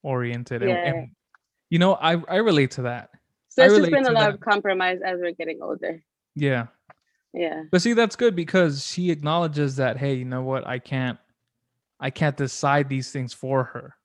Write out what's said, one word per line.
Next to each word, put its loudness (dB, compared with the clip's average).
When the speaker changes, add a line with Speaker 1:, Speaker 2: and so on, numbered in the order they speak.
Speaker 1:
oriented, -4
and, 0
Speaker 2:
Yeah. 0
Speaker 1:
and, -8
you 2
know, 6
I, 2
I -2
relate 4
to -8
that. -8
Speaker 2:
So 4
Speaker 1:
I 10
Speaker 2:
it's 10
just 8
Speaker 1:
relate 2
Speaker 2:
been 4
a 4
Speaker 1:
to 2
Speaker 2:
lot 4
Speaker 1:
that. 0
Speaker 2:
of -14
compromise 0
as -4
we're -4
getting -8
older. -8
Speaker 1:
Yeah. 0
Speaker 2:
Yeah. -6
Speaker 1:
But 4
see, 0
that's 2
good 2
because 0
she -4
acknowledges 0
that, 0
"Hey, -2
you -4
know -6
what? -4
I -6
can't, -4
I -6
can't -2
decide 0
these -6
things -8
for -2
her -12